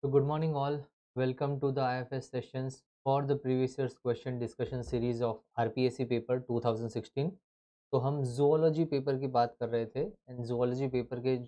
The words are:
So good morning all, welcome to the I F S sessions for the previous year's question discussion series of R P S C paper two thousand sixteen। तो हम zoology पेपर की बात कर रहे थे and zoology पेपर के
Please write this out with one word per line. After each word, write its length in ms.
So 40
good 140
morning 320
all, 220
welcome 440
to 120
the 100
I 160
F 140
S 180
sessions 440
for 220
the 100
previous 400
year's 200
question 420
discussion 460
series 380
of 180
R 140
P 160
S 100
C 80
paper 360
two 260
thousand 260
sixteen। 380
तो 60
हम 260
zoology 680
पेपर 280
की 80
बात 340
कर 80
रहे 180
थे 240
and 400
zoology 420
पेपर 280
के 160